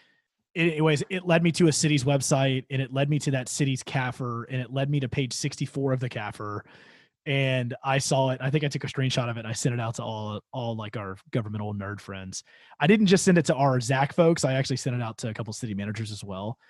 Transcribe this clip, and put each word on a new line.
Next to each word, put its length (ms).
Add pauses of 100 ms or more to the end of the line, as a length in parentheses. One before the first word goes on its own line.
(580)
anyways, 520
it 180
led 160
me 80
to 160
a 40
city's 340
website, 640
and 120
it 120
led 160
me 100
to 120
that 180
city's 340
cafr, 680
and 120
it 120
led 160
me 120
to 80
page 240
sixty-four 580
of 80
the 100
cafr. 520 (640)
And 580
I 140
saw 320
it. 120
I 100
think 120
I 60
took 160
a 20
screenshot 420
of 60
it, 60
and 80
I 20
sent 220
it 80
out 140
to 80
all, 360 (140)
all, 240
like, 180
our 220 (140)
governmental 420
nerd 260
friends. 420 (380)
I 80
didn't 200
just 180
send 120
it 80
to 100
our 260
Zach 320
folks. 320
I 80
actually 240
sent 180
it 60
out 160
to 120
a 40
couple 180
city 220
managers 380
as 120
well. 340 (120)